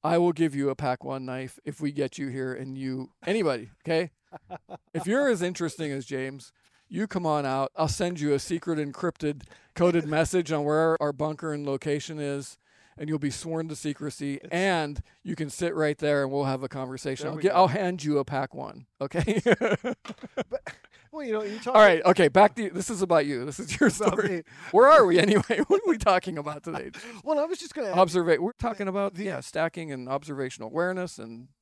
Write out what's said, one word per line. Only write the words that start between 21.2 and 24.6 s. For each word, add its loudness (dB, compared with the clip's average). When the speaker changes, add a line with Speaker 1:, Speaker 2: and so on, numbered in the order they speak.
Speaker 2:
you -4
know, -2
you -8
talk -6
Speaker 1:
All 12
right, 8
okay, 6
back 8
to, -4
this -6
is -4
about 4
you. -4
This -8
is -8
your 8
Speaker 2:
About 2
Speaker 1:
story. 0
Speaker 2:
me. -4